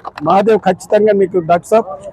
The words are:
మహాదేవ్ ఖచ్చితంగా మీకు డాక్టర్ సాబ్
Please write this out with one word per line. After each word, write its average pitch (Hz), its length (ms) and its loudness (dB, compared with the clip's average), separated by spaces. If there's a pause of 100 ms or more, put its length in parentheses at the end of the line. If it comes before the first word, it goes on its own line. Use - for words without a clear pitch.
(220)
మహాదేవ్ 196 360 2
ఖచ్చితంగా 208 540 0
మీకు 190 260 0
డాక్టర్ 175 320 -2
సాబ్ 220 160 2 (260)